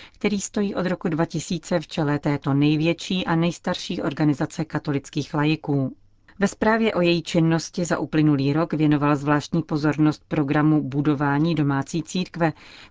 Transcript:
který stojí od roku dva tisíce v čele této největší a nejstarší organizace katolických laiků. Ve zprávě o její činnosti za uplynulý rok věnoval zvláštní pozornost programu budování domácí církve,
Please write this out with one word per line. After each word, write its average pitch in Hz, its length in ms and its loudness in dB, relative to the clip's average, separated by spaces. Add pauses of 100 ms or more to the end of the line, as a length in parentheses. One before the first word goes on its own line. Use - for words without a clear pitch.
(120)
který 202 280 -4
stojí 202 340 -4
od 185 120 -2
roku 185 220 -2
dva 160 160 0
tisíce 165 560 -4
v 156 60 -12
čele 147 320 -2
této 143 360 -2
největší 156 720 0
a 165 100 0
nejstarší 175 640 -2
organizace 151 640 -2
katolických 143 680 -6
laiků. 147 640 0 (420)
Ve 196 100 2
zprávě 226 460 2
o 180 60 0
její 170 220 4
činnosti 165 640 0
za 165 140 -2
uplynulý 143 540 2
rok 165 200 0
věnoval 147 440 2
zvláštní 147 460 0
pozornost 151 680 0
programu 151 540 2
budování 143 720 0
domácí 143 480 -2
církve, 170 500 -2 (380)